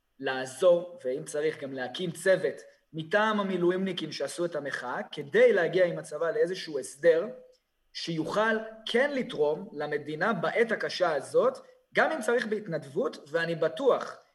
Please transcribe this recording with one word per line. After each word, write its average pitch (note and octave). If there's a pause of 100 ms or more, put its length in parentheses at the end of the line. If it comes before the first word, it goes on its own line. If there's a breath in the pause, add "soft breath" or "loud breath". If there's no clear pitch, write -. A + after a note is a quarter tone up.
(180)
לעזור, C3+
ואם C3+
צריך D3+
גם C3+
להקים C3+
צוות D#3 (380 loud breath)
מטעם G#3
המילואימניקים F3+
שעשו C#3+
את E3
המחאה, C#3 (120)
כדי F3+
להגיע F3+
עם E3
הצבא D#3
לאיזשהו D#3+
הסדר, E3 (680)
שיוכל F#3 (300)
כן C4+
לתרום D3+
למדינה D3
בעת A3
הקשה E3
הזאת, D3 (360 loud breath)
גם C#4
אם D#4
צריך B3
בהתנדבות, E3
ואני E3
בטוח, D#3+ (180)